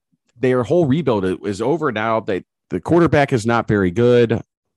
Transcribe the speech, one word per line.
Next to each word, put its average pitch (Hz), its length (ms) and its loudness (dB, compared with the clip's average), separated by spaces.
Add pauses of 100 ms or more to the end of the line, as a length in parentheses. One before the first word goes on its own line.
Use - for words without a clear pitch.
(380)
their 127 260 0
whole 165 220 0
rebuild 127 380 0
i-, 92 120 -2 (100)
is 101 160 -6
over 147 300 -2
now. 110 280 -2
They, 101 240 -6 (260)
the 90 100 -6
quarterback 151 520 2
is 110 140 -2
not 117 220 0
very 98 220 2
good. 117 500 2 (360)